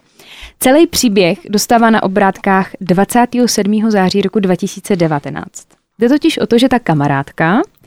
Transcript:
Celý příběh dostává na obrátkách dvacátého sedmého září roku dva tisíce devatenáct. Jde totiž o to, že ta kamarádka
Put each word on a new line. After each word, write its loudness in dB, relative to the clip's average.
Celý 4
příběh 0
dostává 2
na 2
obrátkách 0
dvacátého 0
sedmého 0
září 0
roku -2
dva 0
tisíce -4
devatenáct. -6
Jde 2
totiž 0
o -2
to, 2
že 4
ta 2
kamarádka -2